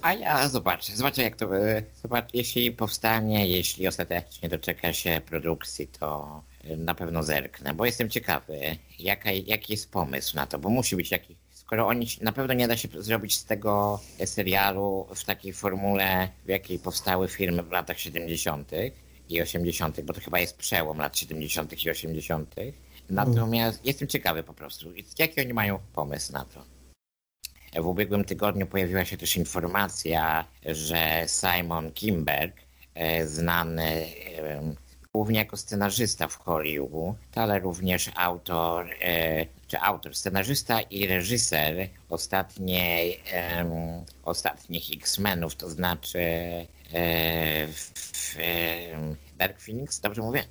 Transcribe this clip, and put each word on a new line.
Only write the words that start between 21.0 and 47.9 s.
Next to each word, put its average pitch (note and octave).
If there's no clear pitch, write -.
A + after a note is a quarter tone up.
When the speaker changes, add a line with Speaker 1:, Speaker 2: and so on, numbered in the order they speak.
Speaker 1:
siedemdziesiątych D#2
i D#2+
osiemdziesiątych. D#2+
Natomiast A2+
Speaker 2:
Mhm. -
Speaker 1:
jestem C#3+
ciekawy E2
po C#2
prostu, D2+
jaki D#3+
oni B2
mają G2+
pomysł C#2+
na C2+
to. C2
W D#2+
ubiegłym G2
tygodniu F#2+
pojawiła F#2
się F#2
też -
informacja, E2
że D#2+
Simon E2+
Kinberg, D#2+
e, E2
znany, E2
e, D2+
głównie G#2+
jako G#2+
scenarzysta G2+
w -
Hollywood, D#2
ale G#2+
również F2+
autor, F2
e, E2
czy -
autor, F2
scenarzysta G#2+
i G2
reżyser F#2
ostatniej, F2+
em, F2
ostatnich E2
X-Menów, F2
to F2+
znaczy, F2
e, E2
w, -